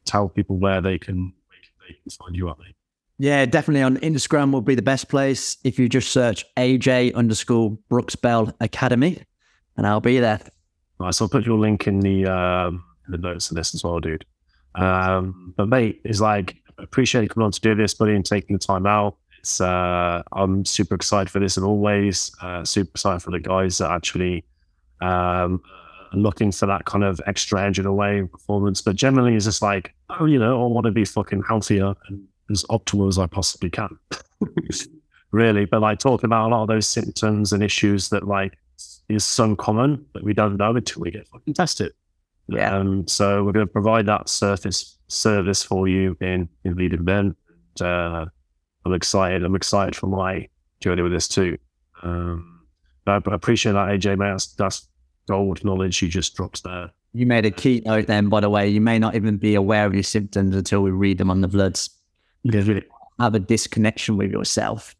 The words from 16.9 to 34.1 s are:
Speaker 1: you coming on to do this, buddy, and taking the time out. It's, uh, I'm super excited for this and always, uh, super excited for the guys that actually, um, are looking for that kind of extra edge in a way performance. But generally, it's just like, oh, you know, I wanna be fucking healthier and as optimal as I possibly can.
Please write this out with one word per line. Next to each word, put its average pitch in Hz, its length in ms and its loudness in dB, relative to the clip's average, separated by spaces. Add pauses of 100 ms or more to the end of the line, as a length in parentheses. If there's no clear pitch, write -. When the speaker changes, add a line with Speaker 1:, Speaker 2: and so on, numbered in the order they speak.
Speaker 1:
you 104 60 0
coming 113 180 0
on 101 60 0
to - 80 -8
do 110 160 2
this, 104 180 0
buddy, 107 220 2
and 95 80 0
taking 101 320 -2
the - 20 -4
time 95 260 -2
out. 104 320 2 (220)
It's, - 220 -8
uh, 87 640 0 (100)
I'm 95 320 0
super - 320 -2
excited 98 340 -2
for - 80 -4
this 98 180 0
and 92 80 0
always, 101 680 0 (100)
uh, 90 220 -10
super 98 260 -2
excited 92 300 -2
for - 100 -12
the 90 80 -4
guys 92 400 0
that 80 140 -2
actually, 87 520 -2 (560)
um, 90 600 0 (520)
are 98 60 0
looking 104 320 2
for 98 160 -2
that 98 200 -2
kind 101 180 0
of 92 220 -2
extra 98 360 -2
edge 98 160 0
in 95 80 0
a 98 60 2
way 101 320 0
performance. 101 560 -2
But 98 160 0
generally, 127 400 4
it's 101 80 2
just 104 180 -2
like, 101 320 -2 (160)
oh, 175 140 -4
you 151 140 4
know, 120 260 2
I - 20 0
wanna 113 240 0
be 104 140 2
fucking 104 420 -2
healthier 98 480 0 (140)
and 98 160 -14 (260)
as 98 140 -2
optimal 101 440 0
as 92 100 2
I 92 80 2
possibly - 440 -4
can. - 260 -8 (440)